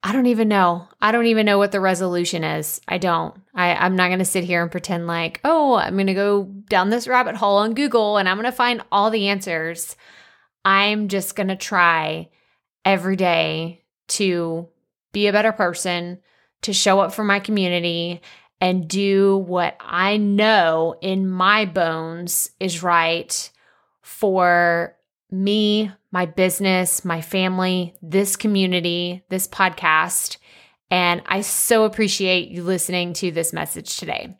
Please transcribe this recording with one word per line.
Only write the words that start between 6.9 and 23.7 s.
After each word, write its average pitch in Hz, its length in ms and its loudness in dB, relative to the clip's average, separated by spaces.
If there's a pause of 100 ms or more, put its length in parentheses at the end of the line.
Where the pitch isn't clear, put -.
rabbit 247 280 0
hole 202 220 2
on 220 160 0
Google 220 440 2
and 190 100 2
I'm 190 100 2
gonna 240 140 -2
find 240 300 0 (100)
all 202 180 2
the 208 200 0
answers." 170 680 -6 (680)
I'm 202 420 2
just 190 280 -4
gonna 190 200 -2
try 165 760 0 (560)
every 190 300 2
day 165 680 0 (260)
to 170 580 -2 (440)
be 202 160 2
a 196 60 2
better 214 180 2
person, 175 680 -4 (420)
to 202 120 -6
show 196 260 4
up 196 140 0
for 214 100 -4
my 202 160 2
community, 175 840 -2 (400)
and 185 260 0
do 196 500 2
what 180 420 -2
I 196 380 -2
know 202 840 2
in 190 280 -2
my 196 360 2
bones 165 920 -4
is 170 220 -4
right 170 680 0 (500)